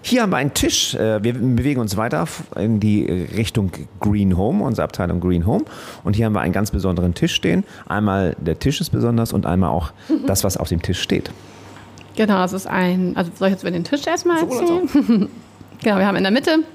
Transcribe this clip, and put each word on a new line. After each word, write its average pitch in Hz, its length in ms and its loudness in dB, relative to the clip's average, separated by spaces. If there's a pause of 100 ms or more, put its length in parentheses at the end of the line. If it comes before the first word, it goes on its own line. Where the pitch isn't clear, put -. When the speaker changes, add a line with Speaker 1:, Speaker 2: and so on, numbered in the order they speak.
Speaker 1:
Hier 247 180 2
haben 208 100 2
wir 156 60 2
einen 135 160 0
Tisch. - 420 0
Äh, 107 260 0
wir 117 120 0
bewegen 127 480 0
uns 98 160 -2
weiter 127 240 -2
f-, 165 220 -6 (120)
in 107 240 2
die 104 240 4 (320)
Richtung 98 360 0 (280)
Green 101 380 2
Home, 151 260 0
unsere 113 220 0
Abteilung 87 340 -2
Green 87 260 2
Home. 185 200 0 (400)
Und 101 100 0
hier 113 120 2
haben 107 60 0
wir 95 60 0
einen 80 140 0
ganz 101 180 0
besonderen 90 420 0
Tisch 170 220 -2
stehen. 180 300 0 (240)
Einmal 98 500 0
der 80 200 -2
Tisch 143 200 -2
ist - 120 -4
besonders 117 420 0
und - 120 0
einmal 90 260 2
auch 78 200 -2 (160)
Speaker 2:
<laughs> - 200 0
Speaker 1:
das, 98 180 0
was 95 100 0
auf - 140 -4
dem - 120 0
Tisch - 200 -2
steht. - 300 -2 (840)
Speaker 2:
Genau, 208 220 2
das 180 160 0
ist 190 140 -6
ein, 185 500 0
also 175 180 -2
soll 190 140 2
ich 196 60 2
jetzt - 80 -14
über 175 80 -2
den 170 120 -2
Tisch 277 240 -2
erstmal 339 320 0
Speaker 1:
Sowohl 262 200 -2
als 349 120 2
auch. 359 100 2 (140)
Speaker 2:
erzählen? 220 380 4
<laughs> - 60 -18 (440)
Genau, 202 160 2
wir 196 80 4
haben 196 80 0
in 185 80 2
der 190 80 4
Mitte 294 260 4 (180)